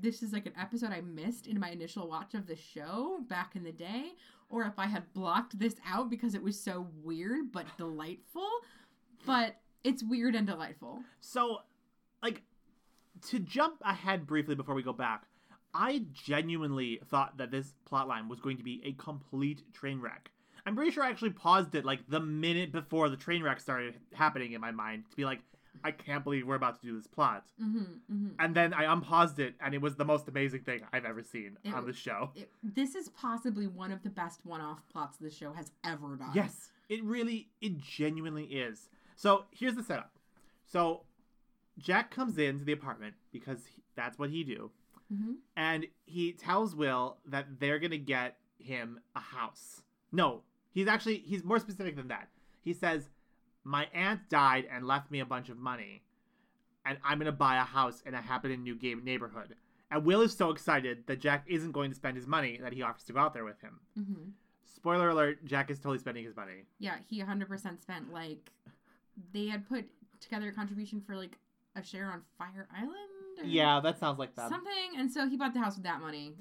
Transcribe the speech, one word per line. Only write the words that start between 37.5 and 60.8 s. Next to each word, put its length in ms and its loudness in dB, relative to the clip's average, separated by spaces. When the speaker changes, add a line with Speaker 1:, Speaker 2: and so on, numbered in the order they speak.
Speaker 2:
it 180 -2
genuinely 640 -4
is. 440 -6
So, 360 6
here's 240 0
the 80 -4
setup. 280 -4
So, 340 4
Jack 320 4
comes 260 -2
into 280 2
the 80 2
apartment 420 -8
because 340 -8
he, 160 -20
that's 240 -4
what 100 -2
he 140 -2
do. 260 -6
Speaker 1:
Mm-hmm. 200 -2
Speaker 2:
And 300 2
he 280 -2
tells 420 0
Will 500 2
that 340 -4
they're 200 4
gonna 180 -2
get 400 -2
him 400 -8
a 40 -4
house. 600 -8
No, 300 4
he's 160 2
actually, 300 2
he's 260 -4
more 160 4
specific 380 -6
than 100 -8
that. 220 -6
He 120 -2
says, 360 0
"My 280 0
aunt 360 0
died 420 8
and 160 -6
left 240 2
me 80 -2
a 60 0
bunch 240 -4
of 80 -12
money, 440 -6
and 180 -2
I'm 160 4
gonna 140 2
buy 240 6
a 80 6
house 400 2
in 80 -8
a 80 -4
happening 420 -2
new 120 -4
game 280 -2
neighborhood." 520 -4
And 140 4
Will 160 10
is 140 8
so 140 4
excited 580 2